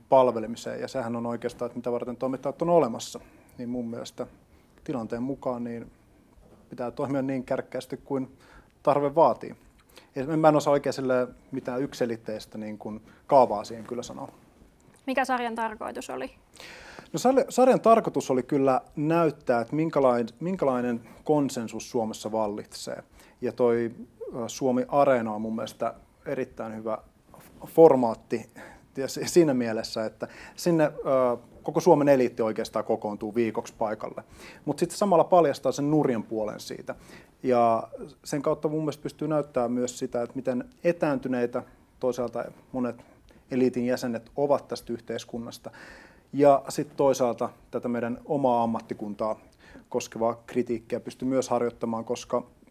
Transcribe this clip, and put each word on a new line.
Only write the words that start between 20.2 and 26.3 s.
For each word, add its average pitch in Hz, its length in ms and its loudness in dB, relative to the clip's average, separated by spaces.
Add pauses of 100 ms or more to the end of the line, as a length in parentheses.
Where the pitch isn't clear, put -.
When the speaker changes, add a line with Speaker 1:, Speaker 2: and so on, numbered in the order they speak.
Speaker 1:
minkälainen 127 680 -2 (160)
konsensus 123 640 -2
Suomessa 110 420 -4
vallitsee. - 720 -6 (360)
Ja 120 120 -4
toi, 117 380 2 (440)
ö, 117 140 -8
Suomi 123 400 0
Areena 131 460 2
on 107 60 -6
mun 110 140 -6
mielestä 113 400 -6 (320)
erittäin 120 500 -8